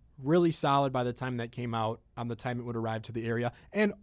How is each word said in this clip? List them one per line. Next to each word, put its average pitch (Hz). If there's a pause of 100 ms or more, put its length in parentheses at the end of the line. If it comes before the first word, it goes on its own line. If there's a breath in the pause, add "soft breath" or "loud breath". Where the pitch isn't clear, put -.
(180)
really 165
solid 139
by 127
the 123
time 127
that 117
came 117
out 113 (160)
on 120
the 117
time 123
it 120
would 120
arrive 113
to -
the 113
area. 120 (220 soft breath)
And 208